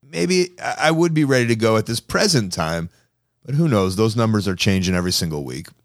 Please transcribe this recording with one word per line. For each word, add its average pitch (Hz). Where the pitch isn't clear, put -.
maybe 175
I, -
I 156
would 165
be 156
ready 127
to 117
go 110
at 107
this 113
present 160
time, 82
but 135
who 160
knows? 95
Those 110
numbers 110
are 92
changing 92
every 90
single 76
week. 64